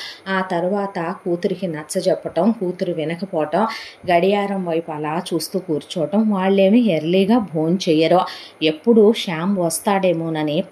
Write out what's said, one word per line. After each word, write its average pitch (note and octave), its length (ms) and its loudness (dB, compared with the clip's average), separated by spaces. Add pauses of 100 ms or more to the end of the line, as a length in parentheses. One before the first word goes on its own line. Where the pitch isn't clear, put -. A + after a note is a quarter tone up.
(280)
ఆ F#3+ 120 0
తర్వాత F#3+ 580 -2
కూతురికి F3+ 680 -4
నచ్చజెప్పటం, E3 840 -2
కూతురు F3+ 420 -4
వినకపోవటం, E3 760 -2 (460)
గడియారం G3 520 2
వైపు E3 280 -4
అలా D3+ 300 -4 (120)
చూస్తూ E3 240 -4
కూర్చోవటం. F3 720 -2
వాళ్ళేమి G3 500 4
ఎర్లీగా F#3+ 580 2
భోంచెయ్యరు. E3 800 2 (420)
ఎప్పుడు G#3 500 4
శ్యామ్ F#3+ 460 -2
వస్తాడేమోనని E3 1120 0